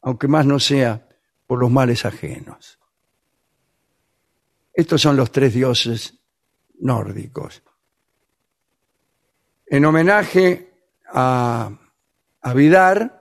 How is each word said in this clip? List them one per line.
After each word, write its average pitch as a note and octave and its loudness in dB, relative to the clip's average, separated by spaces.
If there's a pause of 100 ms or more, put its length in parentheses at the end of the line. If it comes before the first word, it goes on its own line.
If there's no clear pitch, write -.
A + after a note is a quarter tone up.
aunque C3 -6
más D3+ 2
no C#3 2
sea B2 -2 (400)
por B2 -4
los B2 0
males B2 0
ajenos. - -14 (1900)
Estos D#3+ 0
son D3 2
los B2+ 0
tres C3+ 0
dioses A#2 -4 (600)
nórdicos. G#2 -8 (2000)
En C#3 2
homenaje F3+ 2 (340)
a, A#2+ -2 (680)
a B2 -6
Vidar F#3 4